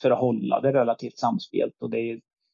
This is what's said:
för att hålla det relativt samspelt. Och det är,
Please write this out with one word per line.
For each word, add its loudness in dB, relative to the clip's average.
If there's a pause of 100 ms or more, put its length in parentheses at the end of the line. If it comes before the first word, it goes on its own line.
för 4
att 2
hålla 0
det 2
relativt 0
samspelt. -2
Och -6
det -2
är, -6 (320)